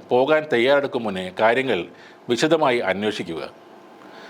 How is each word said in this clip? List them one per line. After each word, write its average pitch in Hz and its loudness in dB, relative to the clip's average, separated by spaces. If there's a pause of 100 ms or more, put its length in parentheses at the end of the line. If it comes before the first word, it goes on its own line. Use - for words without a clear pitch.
പോകാൻ 151 2
തയ്യാറെടുക്കും 131 2
മുന്നേ 92 -6 (100)
കാര്യങ്ങൾ 113 2 (440)
വിശദമായി 147 2
അന്വേഷിക്കുക. 95 -4 (680)